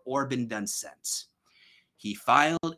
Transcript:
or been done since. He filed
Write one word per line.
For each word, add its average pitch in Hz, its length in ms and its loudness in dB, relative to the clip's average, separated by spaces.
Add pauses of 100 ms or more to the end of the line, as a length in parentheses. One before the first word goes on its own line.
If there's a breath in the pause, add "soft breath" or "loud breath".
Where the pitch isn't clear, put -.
or 135 220 -2
been 123 220 -2
done 107 180 -6
since. - 600 -8 (680 soft breath)
He 104 180 -6
filed 160 640 4